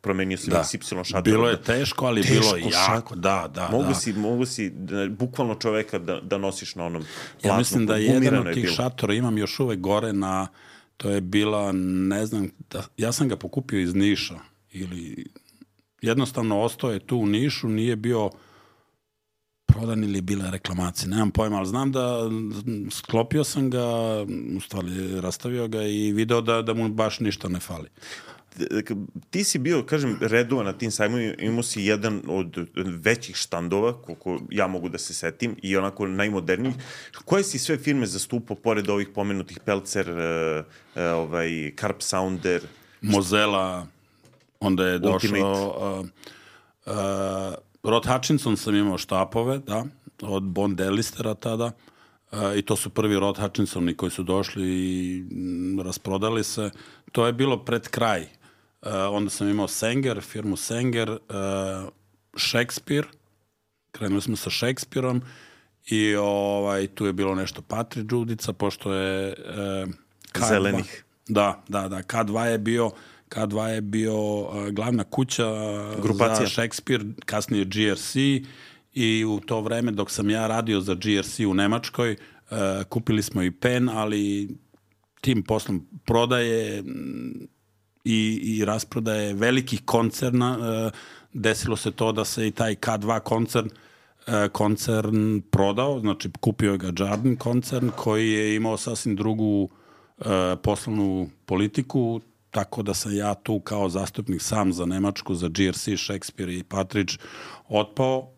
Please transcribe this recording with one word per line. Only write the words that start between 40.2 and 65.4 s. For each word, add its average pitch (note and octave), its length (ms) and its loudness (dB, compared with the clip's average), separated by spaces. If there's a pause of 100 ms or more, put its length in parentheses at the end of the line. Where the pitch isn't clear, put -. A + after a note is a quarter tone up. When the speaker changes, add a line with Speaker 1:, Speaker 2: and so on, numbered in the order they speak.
Speaker 1:
e, E2+ 140 0
ovaj, E2 720 -2
Carp G#2 220 -4
Sounder? F#2 600 0 (400)
Speaker 2:
Mozela, G2 840 2 (720)
onda F#2 280 4
je F2+ 80 2
Speaker 1:
Ultimate. G2 460 2
Speaker 2:
došao, G2 640 -2 (800)
e, F#2+ 60 -8
e, G2 640 -2 (280)
Rod A2+ 220 4
Hutchinson B2+ 520 2
sam G#2 180 0
imao G2+ 220 4
štapove, A#2 600 0
da, A2+ 260 -4 (360)
od G2 220 -2
Bond G2 340 0
Delistera G#2+ 560 -2
tada, A#2 380 -4 (600)
e, G#2 280 0
i - 20 0
to G#2 140 2
su G2 140 -4
prvi G#2 300 2
Rod G2 180 2
Hutchinsoni F#2 560 0
koji F2+ 180 -2
su F#2+ 120 -6
došli F#2+ 400 -2
i, F#2 580 -2
mm, F2+ 580 -4
rasprodali G2 640 0
se. G#2 260 -2 (420)
To A#2 140 4
je A#2+ 80 4
bilo B2+ 320 2
pred A#2 220 -2
kraj. A2 340 2 (600)
E, G#2 100 -8
onda G2+ 380 0
sam G2+ 200 0
imao G2+ 180 2
Sanger, A#2+ 540 0
firmu G#2 340 -4
Sanger, A#2 540 0
e, A2 80 -6 (1200)
Shakespeare. B2 720 0 (840)
Krenuli G2+ 300 0
smo A2 140 -2
sa - 140 -6
Shakespeareom B2+ 720 -2 (640)